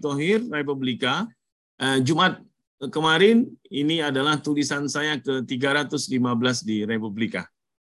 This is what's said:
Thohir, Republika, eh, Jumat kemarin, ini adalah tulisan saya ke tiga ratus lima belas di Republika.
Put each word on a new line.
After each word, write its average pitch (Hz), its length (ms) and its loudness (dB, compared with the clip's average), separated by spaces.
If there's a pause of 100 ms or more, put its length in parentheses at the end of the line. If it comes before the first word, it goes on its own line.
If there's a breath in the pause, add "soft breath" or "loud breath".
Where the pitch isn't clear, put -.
Thohir, 160 420 0
Republika, 139 800 -2 (560)
eh, 131 180 2
Jumat 151 400 2 (480)
kemarin, 165 640 4 (160)
ini 151 320 -2
adalah 143 400 0
tulisan 143 480 -2
saya 151 320 -2
ke 131 240 -2
tiga 135 320 0
ratus 147 320 -2
lima 123 320 0
belas 123 240 0
di 107 240 -2
Republika. 107 560 -4 (460)